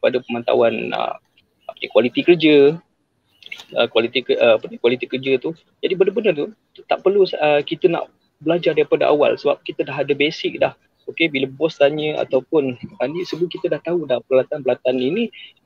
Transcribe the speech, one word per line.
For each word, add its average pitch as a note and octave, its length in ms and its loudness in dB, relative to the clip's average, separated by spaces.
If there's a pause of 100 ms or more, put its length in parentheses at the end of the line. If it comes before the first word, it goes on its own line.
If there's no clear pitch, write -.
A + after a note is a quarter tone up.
kepada B2 240 0
pemantauan, A#2+ 720 0
uh, - 240 -6 (480)
apa - 160 -14
ni, - 80 -10
kualiti A#2+ 320 2
kerja, D3+ 560 6 (960)
uh, A#2 160 0
kualiti A#2 320 0
ke-, - 160 0
uh, A#2 160 6
apa - 160 -6
ni, A2+ 80 -16
kualiti B2 240 0
kerja C3 320 -2
tu. D#3 160 -4 (320)
Jadi - 80 0
benda-benda F#3+ 400 0
tu D3+ 160 -4 (400)
tak - 160 -2
perlu, F#3+ 240 4
uh, D3+ 320 0
kita E3 320 -2
nak - 160 -6 (320)
belajar E3 320 0
daripada D3+ 400 2
awal B2+ 240 2
sebab - 320 -2
kita - 160 -6
dah C#3 160 -8
ada C#3 160 -2
basic D#3 400 -4
dah. - 160 0 (320)
Okey, E3 240 -2
bila C#3 160 -2
bos C3+ 320 -4
tanya D3+ 480 0
ataupun, C3 560 -2
uh, - 320 -6
ni F3 160 -6
semua D#3+ 160 -4
kita F3 240 -6
dah D#3 80 -2
tahu D#3+ 320 -4
dah B2 160 -2
peralatan-peralatan B2+ 720 -2
ini, F3 320 -2 (360)